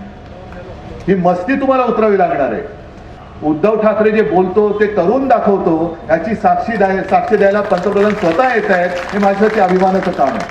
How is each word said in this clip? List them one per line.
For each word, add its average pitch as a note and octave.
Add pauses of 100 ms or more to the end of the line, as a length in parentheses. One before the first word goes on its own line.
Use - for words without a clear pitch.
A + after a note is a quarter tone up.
(1080)
ही G3
मस्ती F3+
तुम्हाला C4
उतरावी G#3+
लागणार D#3
आहे. - (640)
उद्धव G3
ठाकरे G#3+
जे G#3+
बोलतो G3+
ते G#3+
करून A3
दाखवतो, F3 (100)
याची E3+
साक्षी G3
द्याय-, F#3+
साक्ष A3
द्यायला G3+
पंतप्रधान G3+
स्वतः A#3
येत G#3
आहेत, F3+
हे F#3
माझ्यासाठी G3+
अभिमानाचं F#3
काम C#3+
आहे. A2+ (120)